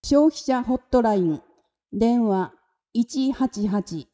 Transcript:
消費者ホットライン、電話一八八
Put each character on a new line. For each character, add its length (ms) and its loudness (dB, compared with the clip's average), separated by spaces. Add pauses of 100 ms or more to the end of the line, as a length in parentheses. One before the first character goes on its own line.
消 240 4
費 100 0
者 260 -4
ホ 120 -2
ッ 60 -6 (100)
ト 100 4
ラ 140 2
イ 60 2
ン、 200 -2 (500)
電 340 2
話 280 -2 (400)
一 380 -2
八 360 -4
八 460 -6